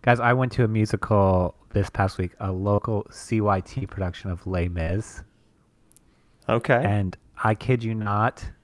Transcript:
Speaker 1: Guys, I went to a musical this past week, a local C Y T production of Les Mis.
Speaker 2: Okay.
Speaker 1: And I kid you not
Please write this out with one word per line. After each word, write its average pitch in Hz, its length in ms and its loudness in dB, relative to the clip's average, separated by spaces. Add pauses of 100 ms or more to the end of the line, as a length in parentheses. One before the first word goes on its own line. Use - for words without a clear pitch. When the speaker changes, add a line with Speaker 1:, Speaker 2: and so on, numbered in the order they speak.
Speaker 1:
Guys, 120 180 4
I 120 140 4
went 127 200 0
to 127 100 2
a 110 40 4
musical 101 880 2 (180)
this 101 160 2
past - 280 -2
week, 90 220 -4
a 98 120 -4
local 101 600 -2
C - 280 -4
Y 101 220 2
T - 240 -8
production 95 460 -6
of 87 160 -8
Les 90 200 0
Mis. 87 540 -4 (1300)
Speaker 2:
Okay. 120 340 2
Speaker 1:
And 101 320 0 (280)
I 110 120 4
kid 120 280 0
you 113 100 -4
not 107 500 -2 (200)